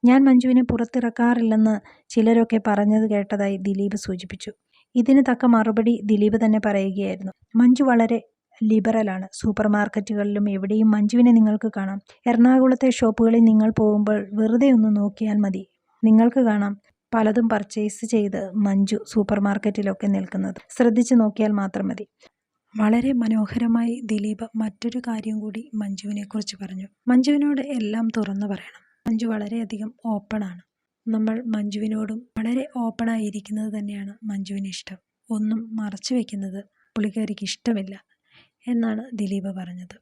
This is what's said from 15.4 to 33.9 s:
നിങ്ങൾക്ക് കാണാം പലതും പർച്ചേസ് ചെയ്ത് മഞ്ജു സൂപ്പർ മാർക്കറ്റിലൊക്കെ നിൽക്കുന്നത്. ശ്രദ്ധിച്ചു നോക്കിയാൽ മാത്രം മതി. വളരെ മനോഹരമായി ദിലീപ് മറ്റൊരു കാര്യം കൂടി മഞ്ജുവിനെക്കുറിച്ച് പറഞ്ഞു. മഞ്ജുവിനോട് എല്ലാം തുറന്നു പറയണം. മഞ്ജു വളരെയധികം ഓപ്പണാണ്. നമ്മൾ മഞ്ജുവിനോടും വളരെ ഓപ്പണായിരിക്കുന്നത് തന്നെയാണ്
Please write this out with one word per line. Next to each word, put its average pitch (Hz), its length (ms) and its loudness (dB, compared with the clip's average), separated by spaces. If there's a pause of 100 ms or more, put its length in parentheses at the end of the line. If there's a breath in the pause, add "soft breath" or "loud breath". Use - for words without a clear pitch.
നിങ്ങൾക്ക് 226 380 6
കാണാം 208 340 0 (360)
പലതും 226 380 2
പർച്ചേസ് 214 560 -4
ചെയ്ത് 208 360 -2 (140)
മഞ്ജു 196 420 0 (100)
സൂപ്പർ 208 320 0
മാർക്കറ്റിലൊക്കെ 202 680 -2
നിൽക്കുന്നത്. 190 520 -4 (100)
ശ്രദ്ധിച്ചു 240 460 2
നോക്കിയാൽ 214 360 2
മാത്രം 196 360 -4
മതി. 202 180 -8 (680 soft breath)
വളരെ 220 400 0
മനോഹരമായി 233 800 0 (100)
ദിലീപ് 214 400 -6 (120)
മറ്റൊരു 220 440 -6
കാര്യം 220 400 -6
കൂടി 214 220 -10 (140)
മഞ്ജുവിനെക്കുറിച്ച് 202 800 -8
പറഞ്ഞു. 190 320 -14 (200)
മഞ്ജുവിനോട് 285 540 2 (100)
എല്ലാം 226 360 -4
തുറന്നു 202 400 -4
പറയണം. - 360 -10 (200)
മഞ്ജു 226 240 -2
വളരെയധികം 220 640 -6 (160)
ഓപ്പണാണ്. 208 560 -6 (440)
നമ്മൾ 220 300 -2 (100)
മഞ്ജുവിനോടും 214 760 -4 (100)
വളരെ 240 340 -4 (140)
ഓപ്പണായിരിക്കുന്നത് 220 960 -6
തന്നെയാണ് 202 400 -10 (100)